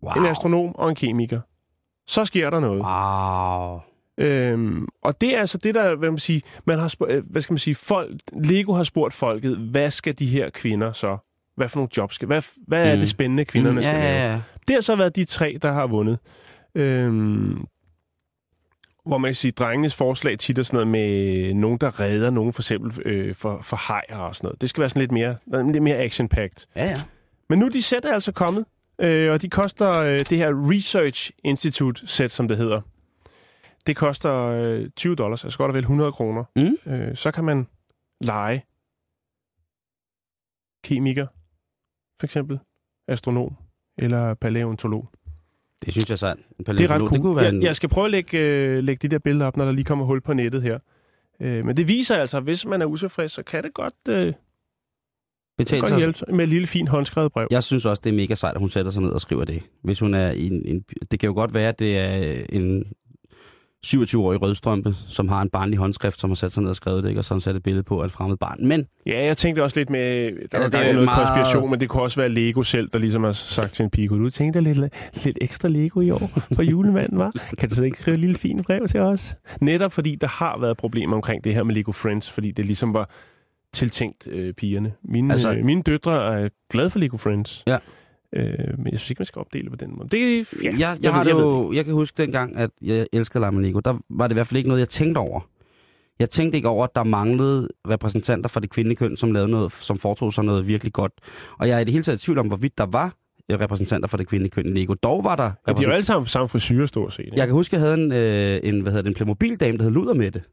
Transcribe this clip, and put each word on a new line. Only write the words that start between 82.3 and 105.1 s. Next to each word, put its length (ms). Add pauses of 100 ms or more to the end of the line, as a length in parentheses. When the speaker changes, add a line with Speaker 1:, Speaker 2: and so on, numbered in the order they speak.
Speaker 2:
fordi 200
det 140
ligesom 300
var 160 (640)
tiltænkt, 540
øh, 280
pigerne. 380 (120)
Mine, 280
Speaker 1:
Altså 200
Speaker 2:
øh, 120
mine 180
døtre 600
er 60 (220)
glade 200
for 80
Lego 180
Friends. 500
Speaker 1:
Ja. 120 (540)
Speaker 2:
Øh, 200 (260)
men 140
jeg 80
synes 100
ikke, 100
man 60
skal 140
opdele 300
på 60
den 200
måde. 120
Det, 440
ja, 180
Speaker 1:
Jeg, 100
jeg 220
Speaker 2:
jeg 100
Speaker 1:
har 120
Speaker 2:
ved, 0
Speaker 1:
det 140
Speaker 2:
jeg 80
ved 60
Speaker 1:
jo, 200
jeg 120
kan 100
huske 280
dengang, 340
at 140 (120)
jeg 300
elskede 260
at 20
lege 120
med 160
Lego. 120
Der 180 (120)
var 160
det 60
i 40
hvert 100
fald 100
ikke 120
noget, 120
jeg 80
tænkte 300
over. 220 (800)
Jeg 120
tænkte 260
ikke 120
over, 160
at 100
der 100
manglede 640 (200)
repræsentanter 600
for 120
det 100
kvindelige 260
køn, 200
som 160
lavede 180
noget, 220
som 260
foretog 340
sig 120
noget 240
virkelig 240
godt. 200 (460)
Og 100
jeg 80
er 40
i 40
det 80
hele 120
taget 180
i 20
tvivl 140
om, 80
hvorvidt 320
der 80
var, 280 (360)
øh, 100
repræsentanter 480
for 80
det 120
kvindelige 220
køn 160
i 140
Lego. 220
Dog 220